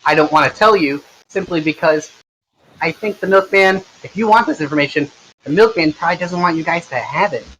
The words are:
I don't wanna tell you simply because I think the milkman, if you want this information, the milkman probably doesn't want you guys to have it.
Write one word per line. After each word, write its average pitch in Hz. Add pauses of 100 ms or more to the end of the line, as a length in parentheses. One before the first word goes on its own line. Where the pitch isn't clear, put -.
I 151
don't 151
wanna 147
tell 214
you 147 (260)
simply 180
because 156 (680)
I 165
think 208
the -
milkman, 190 (260)
if -
you 220
want 226
this 302
information, 147 (340)
the 139
milkman 185
probably 175
doesn't 175
want 175
you 160
guys 170
to 131
have 156
it. 117 (140)